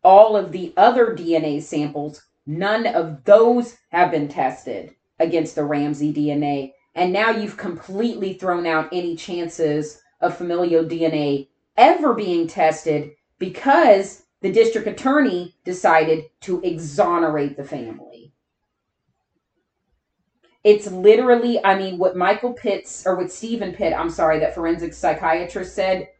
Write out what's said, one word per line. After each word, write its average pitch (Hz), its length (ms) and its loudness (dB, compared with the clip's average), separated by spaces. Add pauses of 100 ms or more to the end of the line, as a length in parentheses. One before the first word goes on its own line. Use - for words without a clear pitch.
all 208 340 8
of 180 140 -4
the 175 260 -8
other 233 380 4
D 165 200 -2
N 156 100 0
A 147 140 -4
samples, 147 600 -8 (240)
none 202 400 -2
of 160 380 -4
those 233 520 4 (140)
have 170 220 0
been 151 160 -2
tested - 680 -6 (240)
against 165 380 -2
the 151 100 -2
Ramsey 147 480 -2
D 147 160 -2
N 147 140 -2
A. 139 280 -4 (260)
And 180 140 0
now 214 200 0
you've 214 260 -6
completely 190 760 -6
thrown 175 320 -4
out 160 280 -2
any 175 240 -6
chances 165 840 -6 (200)
of 175 160 -2
familial 175 480 0
D 165 180 -4
N 156 100 0
A 143 360 -2 (280)
ever 302 360 4
being 175 340 -2
tested 156 640 -2 (260)
because 226 880 2 (160)
the 196 100 -4
district 220 380 2
attorney 214 800 -2
decided 160 580 2 (160)
to 180 220 -6
exonerate 165 960 -2
the 143 80 -12
family. - 680 -14 (2250)
It's 208 260 4
literally, 233 760 4
I 196 120 4
mean, 190 200 -8
what 180 180 0
Michael 208 380 -2
Pitts, - 520 -8
or 185 120 0
what 180 120 -6
Stephen 220 440 -8
Pitt, 170 180 -2
I'm 165 180 -4
sorry, 156 300 0
that - 160 -2
forensic 165 380 -4
psychiatrist 175 840 -4
said 190 320 -2 (120)